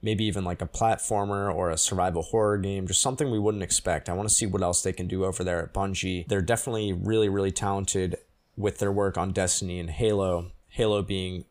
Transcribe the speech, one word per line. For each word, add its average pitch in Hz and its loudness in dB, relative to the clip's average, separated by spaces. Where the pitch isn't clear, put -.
maybe 110 0
even, 98 0
like, 87 -4
a 87 -4
platformer 101 0
or 87 0
a 80 0
survival 90 0
horror 104 2
game, 98 -2
just - 0
something 131 0
we 107 0
wouldn't 104 0
expect. - -2
I 87 -2
wanna 101 -2
see - 2
what 98 0
else 90 2
they 95 0
can 90 -4
do 95 -2
over 92 -2
there 87 0
at - -10
Bungie. 92 -2
They're 98 2
definitely 110 0
really, 101 2
really 98 0
talented 98 -2
with 98 -2
their 101 2
work 98 2
on 92 0
Destiny 90 0
and 82 -6
Halo. 95 0
Halo 107 0
being 92 -4